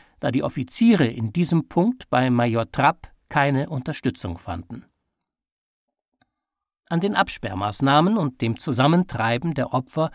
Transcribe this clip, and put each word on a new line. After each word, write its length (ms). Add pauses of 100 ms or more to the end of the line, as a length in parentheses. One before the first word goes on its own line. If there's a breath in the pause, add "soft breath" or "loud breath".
(200 soft breath)
da 120
die 120
Offiziere 640
in 260
diesem 340
Punkt 420
bei 200
Major 420
Trapp 400 (180)
keine 400
Unterstützung 680
fanden. 480 (2000)
An 120
den 160
Absperrmaßnahmen 1000
und 260
dem 160
Zusammentreiben 1000
der 180
Opfer 420